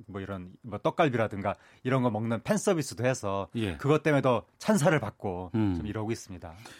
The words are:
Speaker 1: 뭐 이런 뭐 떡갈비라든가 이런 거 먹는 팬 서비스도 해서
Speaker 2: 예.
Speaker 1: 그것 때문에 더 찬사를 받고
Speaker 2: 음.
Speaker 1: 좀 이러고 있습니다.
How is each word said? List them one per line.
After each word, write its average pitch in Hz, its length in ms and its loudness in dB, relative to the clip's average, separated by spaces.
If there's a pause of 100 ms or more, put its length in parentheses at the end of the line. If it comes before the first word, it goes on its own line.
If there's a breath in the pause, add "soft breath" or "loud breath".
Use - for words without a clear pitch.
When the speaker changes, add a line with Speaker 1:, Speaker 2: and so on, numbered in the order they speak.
Speaker 1:
뭐 98 140 -10
이런 92 300 -8 (100)
뭐 104 180 -8
떡갈비라든가 113 760 0 (300 soft breath)
이런 131 180 2
거 123 80 4
먹는 110 320 -2
팬 208 160 0
서비스도 135 480 0
해서 98 480 -2
Speaker 2:
예. 101 240 -2
Speaker 1:
그것 151 240 4
때문에 147 180 4
더 127 240 2 (140)
찬사를 165 420 4
받고 92 540 -6
Speaker 2:
음. 101 240 4
Speaker 1:
좀 107 80 -4
이러고 110 260 -4
있습니다. 87 400 -10 (280 loud breath)